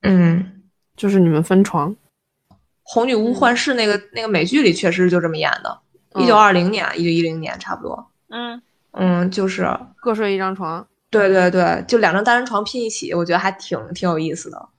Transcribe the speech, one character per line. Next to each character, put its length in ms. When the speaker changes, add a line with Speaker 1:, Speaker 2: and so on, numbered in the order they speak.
Speaker 1:
嗯。 600
Speaker 2:
就 140
是 100
你 100
们 120
分 220
床。 320
Speaker 1:
红 240
女 80
巫 180
幻 220
视 180
那 140
个， 80
Speaker 2:
嗯。 160
Speaker 1:
那 100
个 60
美 180
剧 160
里 120
确 180
实 180
就 120
这 80
么 80
演 120
的， 160
Speaker 2:
嗯。 80
Speaker 1:
一 60
九 80
二 160
零 180
年， 160
一 80
九 60
一 120
零 180
年 200
差 160
不 60
多。 300
Speaker 3:
嗯。 320
Speaker 1:
嗯， 320
就 160
是 220
Speaker 2:
各 160
睡 180
一 40
张 180
床。 320
Speaker 1:
对， 180
对， 240
对， 340
就 120
两 160
张 100
单 140
人 80
床 180
拼 180
一 80
起， 240
我 120
觉 80
得 60
还 120
挺， 260
挺 160
有 80
意 160
思 160
的。 300